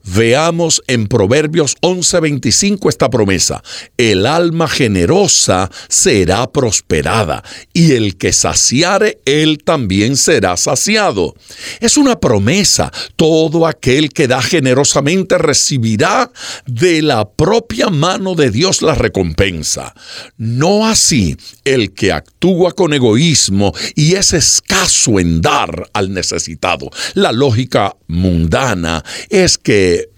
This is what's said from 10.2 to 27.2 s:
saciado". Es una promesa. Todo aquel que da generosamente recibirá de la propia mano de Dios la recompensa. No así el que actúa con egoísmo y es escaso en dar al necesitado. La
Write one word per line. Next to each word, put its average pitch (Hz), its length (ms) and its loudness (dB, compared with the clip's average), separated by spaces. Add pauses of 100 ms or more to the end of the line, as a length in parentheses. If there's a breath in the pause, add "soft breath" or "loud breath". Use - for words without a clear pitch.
saciado". 143 800 -2 (420 loud breath)
Es 226 180 0
una 269 220 2
promesa. 117 720 0 (240 loud breath)
Todo 160 540 2
aquel 151 440 0
que 147 140 0
da 127 160 0
generosamente 147 960 0
recibirá 151 960 0 (340 loud breath)
de 156 360 0
la 117 280 0
propia 226 580 0
mano 185 460 -2
de 147 160 2
Dios 175 320 0
la 147 140 0 (160)
recompensa. - 0 - (1300 loud breath)
No 160 500 0
así 104 480 0 (300 loud breath)
el 127 260 0
que 92 200 0
actúa 170 600 0
con 160 220 0
egoísmo 117 800 2 (200 loud breath)
y 156 200 2
es 196 180 0
escaso 170 880 0
en 82 220 0
dar 92 500 -2
al 98 220 -4
necesitado. 85 760 -6 (240 loud breath)
La 185 180 0